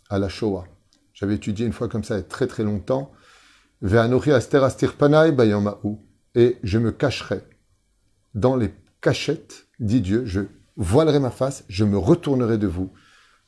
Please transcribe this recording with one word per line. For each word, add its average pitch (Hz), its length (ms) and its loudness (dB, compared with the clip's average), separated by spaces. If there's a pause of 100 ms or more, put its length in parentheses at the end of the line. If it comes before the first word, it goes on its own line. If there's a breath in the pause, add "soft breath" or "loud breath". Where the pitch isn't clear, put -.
à 101 100 -2
la 98 80 0
Shoah. 95 380 -4 (480)
J'avais 101 220 -4
étudié 104 300 -4
une 110 60 -2
fois 117 160 -6
comme 107 160 -6
ça, 110 120 -6
il - 20 -2
y - 20 -4
a 90 40 -6
très - 220 -6
très 110 200 -4
longtemps. 107 480 -4 (680 soft breath)
Ve'anochi 120 520 2
aster 131 240 2
astir 131 400 0
panai 156 340 6
bayom 107 360 2
ha'u. 104 280 -6 (400)
Et 123 280 4
je 101 160 0
me 113 120 0
cacherai - 520 -4 (920)
dans 127 240 2
les 104 160 -2 (260)
cachettes, - 680 -4 (120)
dit 117 220 0
Dieu, 101 240 0
je 98 160 -4 (340)
voilerai 143 440 2
ma 131 100 0
face, 135 400 -6
je 107 160 -2
me 101 120 2
retournerai 120 600 0
de 104 100 -2
vous 92 240 -6 (560 soft breath)